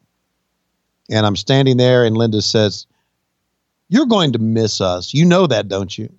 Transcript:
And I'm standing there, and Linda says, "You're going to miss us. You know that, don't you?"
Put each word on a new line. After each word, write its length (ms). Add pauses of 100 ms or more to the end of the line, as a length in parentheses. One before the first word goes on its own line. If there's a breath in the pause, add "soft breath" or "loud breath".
(1080)
And 160
I'm 100
standing 420
there, 280
and 120
Linda 240
says, 440 (1040)
"You're 160
going 280
to 60
miss 420
us. 320
You 120
know 220
that, 220
don't 280
you?" 220